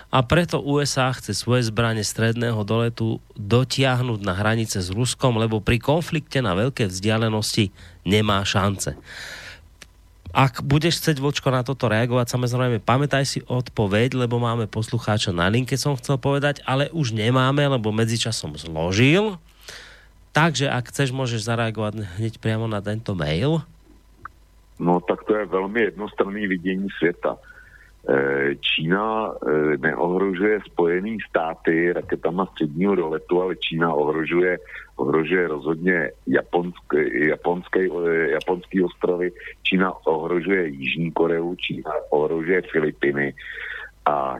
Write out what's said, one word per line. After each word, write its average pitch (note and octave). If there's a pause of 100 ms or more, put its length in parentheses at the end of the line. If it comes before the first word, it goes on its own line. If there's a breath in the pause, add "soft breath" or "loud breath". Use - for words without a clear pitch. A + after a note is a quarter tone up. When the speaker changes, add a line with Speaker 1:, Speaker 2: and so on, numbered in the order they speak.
(120 loud breath)
Speaker 1:
a B2+
preto D#3
U C#3+
S C3+
A C3
chce -
svoje A#2+
zbrane A2+
stredného A2+
doletu A#2 (160)
dotiahnuť B2
na G2
hranice G#2+
s F2+
Ruskom, A#2+
lebo A2
pri A#2+
konflikte D3+
na F#2
veľké A#2
vzdialenosti G#2+ (320 loud breath)
nemá G2+
šance. F#2+ (1400 loud breath)
Ak C3
budeš D3+
chcieť, C#3
Vlčko, C#3+
na B2+
toto B2+
reagovať, A#2+
samozrejme, B2
pamätaj C3+
si -
odpoveď, A#2+
lebo A#2+
máme A#2
poslucháča A2
na E2+
linke, B2
som C#3+
chcel C3
povedať, C#3+
ale C3
už C3+
nemáme, C3
lebo A#2
medzičasom A2+
zložil. B2 (960 loud breath)
Takže, D3
ak B2
chceš, C3
môžeš A#2
zareagovať A2 (160)
hneď A2
priamo A2+
na G#2
tento G#2
mail. F2+ (1120)
Speaker 2:
No, F2+
tak F2+
to G#2+
je G2+
veľmi F#2+
jednostranný G2+
vidění F#2+
světa. - (680 loud breath)
E, C#2
Čína, G#2
e, D2+
neohrožuje F#2
Spojený F#2 (160)
státy E2
raketama -
středního E2+
doletu, E2
ale F#2
Čína E2
ohrožuje, D#2+ (360 loud breath)
ohrožuje D#2
rozhodně D#2+ (160)
Japonsk-, - (400)
japonskej, F2+
e, E2
japonský F2
ostrovy. F2+ (320 loud breath)
Čína F#2
ohrožuje E2
Jižní C#2+
Koreu, E2+
Čína - (180)
ohrožuje D#2+
Filipiny C#2+ (720 loud breath)
a C2+